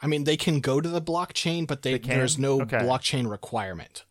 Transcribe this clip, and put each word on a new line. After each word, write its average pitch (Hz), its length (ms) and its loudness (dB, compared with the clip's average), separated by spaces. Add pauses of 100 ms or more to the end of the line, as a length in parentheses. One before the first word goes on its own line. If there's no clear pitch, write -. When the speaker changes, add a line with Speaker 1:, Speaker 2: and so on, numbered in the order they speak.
Speaker 1:
I 139 40 0
mean, 147 180 2
they 156 120 2
can 156 240 2
go 131 200 2
to 165 80 -2
the 170 120 -2
blockchain, 165 680 -2
but 135 160 -4
they, 127 100 0
Speaker 2:
They 127 80 2
can? 123 180 0
Speaker 1:
there's 127 200 2
no 135 240 2
Speaker 2:
Okay. 117 160 0
Speaker 1:
blockchain 127 520 0
requirement, 98 800 -8